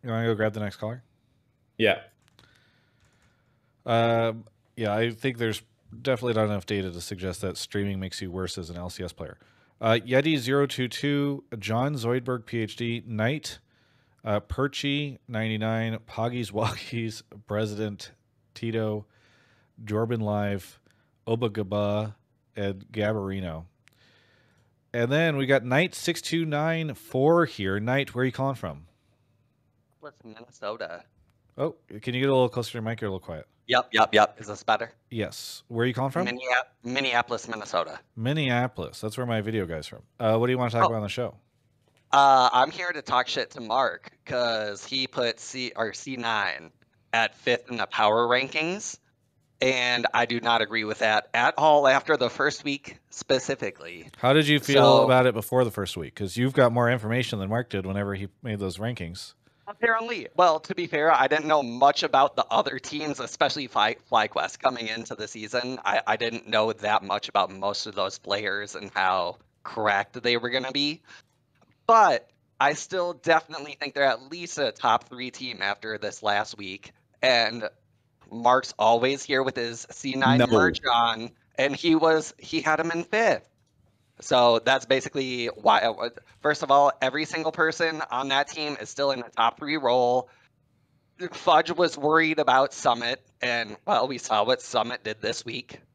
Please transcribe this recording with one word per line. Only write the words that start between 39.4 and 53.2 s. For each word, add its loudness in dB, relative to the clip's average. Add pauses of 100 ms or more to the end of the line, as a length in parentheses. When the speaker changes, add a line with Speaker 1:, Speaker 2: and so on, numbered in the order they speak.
Speaker 1:
video -4
guy's -8
from. -18 (160)
Uh, 2
what 2
do 2
you 0
wanna -2
talk 2
Speaker 3:
Oh. 6
Speaker 1:
about -2
on -4
the -6
show? -8 (760)
Speaker 3:
Uh, 8
I'm 4
here -8
to -8
talk 0
shit -4
to -16
Mark -2 (140)
'cause -4
he -6
put -4
C, -10
or -4
C -10
nine -4 (400)
at 0
fifth -2
in -6
the -2
power 2
rankings, -2 (600)
and 0
I 2
do -4
not 2
agree -2
with -6
that 2
at 2
all 8
after 4
the 0
first -2
week -8 (100)
specifically. -4